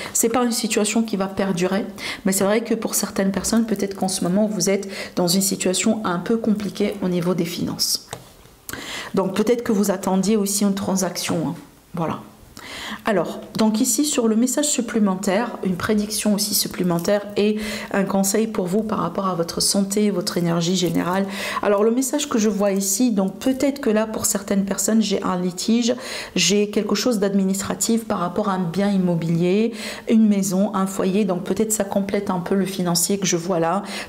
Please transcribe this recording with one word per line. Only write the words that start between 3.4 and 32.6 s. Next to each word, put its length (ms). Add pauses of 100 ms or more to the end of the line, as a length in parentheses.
peut-être 300
qu'en 120
ce 160
moment, 220
vous 240
êtes 180 (280)
dans 120
une 140
situation 640
un 140
peu 180
compliquée 640
au 80
niveau 240
des 120
finances. 600 (1080)
Donc, 220
peut-être 280
que 80
vous 200
attendiez 460
aussi 260
une 100
transaction, 600 (140)
hein. 60 (380)
Voilà. 280 (840)
Alors, 340 (180)
donc 240
ici, 240
sur 220
le 80
message 300
supplémentaire, 960
une 120
prédiction 600
aussi 180
supplémentaire 680 (160)
et 200 (340)
un 120
conseil 440
pour 180
vous 160
par 180
rapport 280
à 80
votre 260
santé, 480
votre 280
énergie 380
générale. 500 (360)
Alors, 220
le 80
message 380
que 80
je 120
vois 220
ici, 400
donc 280
peut-être 420
que 80
là, 160
pour 200
certaines 380
personnes, 380
j'ai 220
un 160
litige, 560 (400)
j'ai 340
quelque 260
chose 240
d'administratif 840
par 140
rapport 300
à 40
un 100
bien 260
immobilier, 840 (360)
une 180
maison, 460
un 120
foyer. 400
Donc, 180
peut-être 300
ça 100
complète 460
un 100
peu 160
le 100